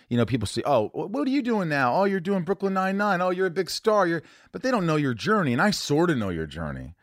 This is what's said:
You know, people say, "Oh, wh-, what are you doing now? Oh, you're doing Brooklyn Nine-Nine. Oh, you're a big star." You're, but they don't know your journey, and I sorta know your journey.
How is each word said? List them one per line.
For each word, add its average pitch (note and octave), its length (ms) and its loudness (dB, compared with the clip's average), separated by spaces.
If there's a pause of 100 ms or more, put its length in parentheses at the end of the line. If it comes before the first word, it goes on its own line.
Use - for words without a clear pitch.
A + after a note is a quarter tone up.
You A#2+ 80 -2
know, A#2 80 4
people A2 220 -2
say, - 180 -4
"Oh, A#2 300 2
wh-, - 160 -6
what C4 180 -2
are - 20 0
you C4+ 120 0
doing A3 260 0
now? C3+ 260 2
Oh, F#3 100 2
you're G3 160 0
doing F#3 240 -2
Brooklyn G3 280 -2
Nine-Nine. F#3+ 480 0
Oh, F#3 80 0
you're F#3 200 0
a - 20 -4
big E3+ 180 -4
star." G#3 380 2
You're, E3+ 160 -2 (280)
but - 120 -14
they B3+ 80 0
don't G3+ 160 2
know D#3 100 2
your C#3+ 160 2
journey, D#3 400 0
and B2+ 80 0
I G3 120 2
sorta D#3+ 420 2
know G#2 160 -2
your D#2+ 160 -4
journey. D2 560 -8